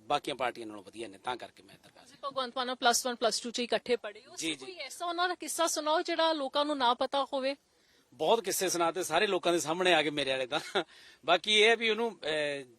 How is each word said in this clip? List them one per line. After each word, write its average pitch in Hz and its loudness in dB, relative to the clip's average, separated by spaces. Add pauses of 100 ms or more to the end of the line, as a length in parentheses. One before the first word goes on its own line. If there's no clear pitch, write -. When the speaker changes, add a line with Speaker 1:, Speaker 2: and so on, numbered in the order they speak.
Speaker 1:
ਬਾਕੀਆਂ 143 -4
ਪਾਰਟੀਆਂ 120 -4
ਨਾਲੋਂ 104 -14
ਵਧੀਆ 107 -12
ਨੇ, 98 -18
ਤਾਂ 123 -8
ਕਰਕੇ 95 -18
ਮੈਂ - -20
ਇੱਧਰ - -20
ਕਰ - -20
Speaker 2:
ਤੁਸੀਂ - -20
ਭਗਵੰਤ 262 -6
ਮਾਨ 247 -4
ਨਾਲ 254 -6
ਪਲੱਸ 240 2
ਵਨ, 240 -4
ਪਲੱਸ 220 0
ਟੂ 240 -8
'ਚ - -6
ਇਕੱਠੇ 233 0
ਪੜ੍ਹੇ 214 -14
ਹੋ, 349 -20
Speaker 1:
ਜੀ, 311 -4
Speaker 2:
ਕੋਈ 381 -14
Speaker 1:
ਜੀ। 359 -16
Speaker 2:
ਐਸਾ 311 -10
ਉਹਨਾਂ 349 -2
ਦਾ 349 -2
ਕਿੱਸਾ 330 -2
ਸੁਣਾਓ 311 0
ਜਿਹੜਾ 330 2
ਲੋਕਾਂ 285 0
ਨੂੰ 294 -2
ਨਾ 247 4
ਪਤਾ 269 0
ਹੋਵੇ? 269 -4 (580)
Speaker 1:
ਬਹੁਤ 170 4
ਕਿੱਸੇ 190 0
ਸੁਣਾਤੇ, 165 0
ਸਾਰੇ 165 2
ਲੋਕਾਂ 175 2
ਦੇ 170 2
ਸਾਹਮਣੇ 175 2
ਆ 156 6
ਗਏ 151 0
ਮੇਰੇ 143 -2
ਵਾਲੇ 131 -2
ਤਾਂ। 147 -2 (680)
ਬਾਕੀ 185 2
ਇਹ 214 8
ਹੈ 233 6
ਵੀ 226 -2
ਉਹਨੂੰ, 214 -2
ਅਹ, 147 -4 (140)